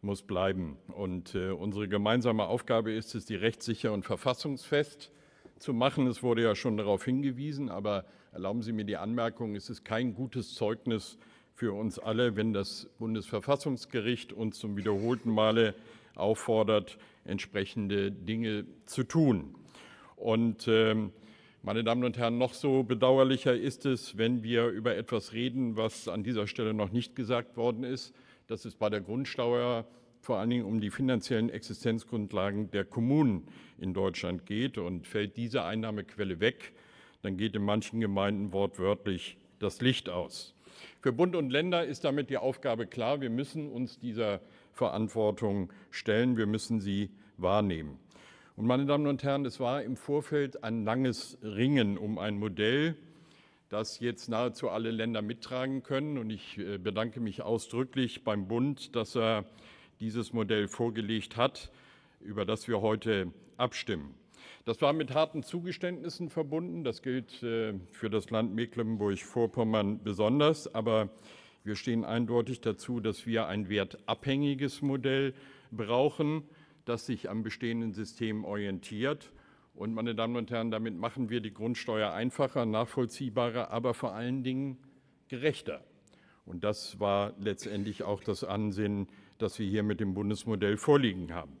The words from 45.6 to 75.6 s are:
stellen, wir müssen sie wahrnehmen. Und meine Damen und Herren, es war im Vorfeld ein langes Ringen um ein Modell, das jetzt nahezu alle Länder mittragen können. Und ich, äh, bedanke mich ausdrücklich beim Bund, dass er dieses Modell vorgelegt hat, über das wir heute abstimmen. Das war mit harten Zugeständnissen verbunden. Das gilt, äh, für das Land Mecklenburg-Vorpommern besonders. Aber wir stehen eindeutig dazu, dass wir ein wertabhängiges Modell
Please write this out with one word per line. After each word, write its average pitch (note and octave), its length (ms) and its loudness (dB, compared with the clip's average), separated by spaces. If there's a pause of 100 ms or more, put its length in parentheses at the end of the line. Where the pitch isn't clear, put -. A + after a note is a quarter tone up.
stellen, A#2 480 2
wir A2 80 4
müssen A2 340 0
sie G2 300 0 (260)
wahrnehmen. F2 600 2 (580)
Und G#2+ 80 -4
meine B2+ 220 4
Damen D3 200 4
und C#3 160 0
Herren, C#3 220 0
es B2 160 -6
war C3 220 0
im A#2+ 120 -4
Vorfeld C#3+ 720 -2
ein A2+ 200 0
langes A#2+ 580 0
Ringen A2 560 4
um G#2 200 -4
ein G2+ 200 -2
Modell, A2+ 580 2 (720)
das G#2+ 320 -4
jetzt A#2+ 300 -4
nahezu A#2 400 0
alle A2+ 200 -2
Länder A2+ 300 0
mittragen B2+ 600 -4
können. C#3+ 340 -2
Und A2+ 140 -4
ich, - 260 -10
äh, G2+ 220 -6
bedanke G#2+ 420 -2
mich G#2+ 220 -4
ausdrücklich A#2+ 840 -2
beim G#2 240 0
Bund, B2+ 480 -2
dass A2+ 180 -2
er A2+ 300 4 (560)
dieses A2 320 -4
Modell G#2+ 360 2
vorgelegt A2 680 -4
hat, B2+ 340 0 (480)
über G#2 280 -4
das G#2+ 200 -2
wir A2 140 2
heute G#2+ 500 2 (280)
abstimmen. F2 560 -2 (500)
Das A#2 160 -4
war D3 140 4
mit C#3+ 180 -4
harten D3+ 300 0
Zugeständnissen F3 880 -6
verbunden. E3 520 -4
Das A#2+ 200 -4
gilt, B2+ 400 -6
äh, A2+ 320 -2 (180)
für - 160 -6
das G#2 220 -2
Land A2 240 0
Mecklenburg-Vorpommern A2 1500 0
besonders. C3 720 4
Aber A2 360 2 (520)
wir G#2 140 -4
stehen A2+ 300 0
eindeutig A#2 560 0
dazu, A#2 380 -2
dass G#2 260 -2
wir A2 220 0
ein G2 200 -2
wertabhängiges C3+ 1120 0
Modell C3+ 540 0 (360)